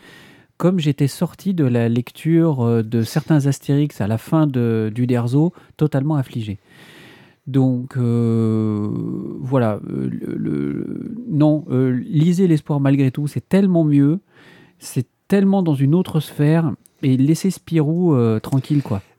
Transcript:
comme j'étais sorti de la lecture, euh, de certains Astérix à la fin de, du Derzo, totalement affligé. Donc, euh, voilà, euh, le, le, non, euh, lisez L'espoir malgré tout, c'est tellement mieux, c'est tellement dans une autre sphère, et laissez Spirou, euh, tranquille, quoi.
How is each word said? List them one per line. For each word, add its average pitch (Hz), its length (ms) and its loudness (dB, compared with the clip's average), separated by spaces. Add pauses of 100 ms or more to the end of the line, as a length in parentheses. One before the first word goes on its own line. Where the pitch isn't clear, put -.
(580)
comme 180 220 0
j'étais 143 280 -2
sorti - 460 -6
de 165 120 0
la 120 220 0
lecture, 143 760 0
euh, 117 160 2
de 113 220 -2
certains 147 420 0
Astérix 143 560 -2
à 98 60 -2
la 110 100 0
fin 156 300 0
de, 113 460 -2
du 123 120 -2
Derzo, 123 480 0 (240)
totalement 151 380 -2
affligé. 110 420 -6 (880)
Donc, 131 500 0
euh, 113 920 0 (500)
voilà, 123 400 0 (100)
euh, - 220 -4
le, - 240 -8
le, 71 800 -6 (140)
non, 151 400 2
euh, 131 220 2
lisez 170 560 0
L'espoir 151 320 0
malgré 139 320 2
tout, 147 160 -6
c'est - 200 -8
tellement 185 360 2
mieux, 147 360 4 (600)
c'est - 260 -6 (220)
tellement 196 340 4
dans 160 140 2
une 139 200 2
autre 180 240 0
sphère, 151 540 0 (280)
et 131 160 2
laissez 156 320 2
Spirou, 165 640 0
euh, 113 260 2
tranquille, 139 440 -2
quoi. 98 180 -4 (180)